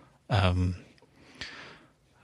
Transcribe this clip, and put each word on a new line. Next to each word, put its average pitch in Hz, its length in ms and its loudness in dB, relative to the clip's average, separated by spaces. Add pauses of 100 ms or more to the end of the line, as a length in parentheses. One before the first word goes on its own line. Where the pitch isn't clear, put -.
(280)
Ähm, 92 460 2 (1500)